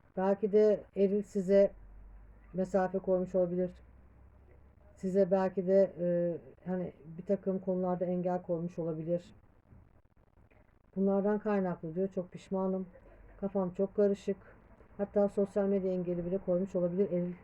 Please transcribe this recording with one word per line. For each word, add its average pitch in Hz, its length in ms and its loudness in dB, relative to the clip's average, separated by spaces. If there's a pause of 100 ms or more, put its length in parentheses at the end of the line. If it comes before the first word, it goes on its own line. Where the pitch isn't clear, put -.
(180)
belki 196 340 0
de 214 320 4 (120)
eril 196 260 2
size 196 500 4 (840)
mesafe 185 460 0
koymuş 185 360 0
olabilir. 180 360 0 (1200)
Size 190 360 2
belki 190 360 0
de, 190 320 6
e, 175 380 0 (320)
hani 180 240 -4 (240)
bir 175 80 -14
takım 196 340 -2
konularda 185 460 -2
engel 180 360 -2
koymuş 170 380 -4
olabilir. 165 560 -4 (1600)
Bunlardan 196 440 0
kaynaklı 185 560 -4
diyor. 190 200 -2
"Çok 180 160 -6
pişmanım. 185 560 -4 (520)
Kafam 190 340 -4
çok 196 220 -4
karışık. 202 420 0 (600)
Hatta 202 320 0
sosyal 202 360 -2
medya 190 260 0
engeli 175 340 -2
bile 180 120 -2
koymuş 190 380 -2
olabilir 180 360 0
eril 175 220 -2 (100)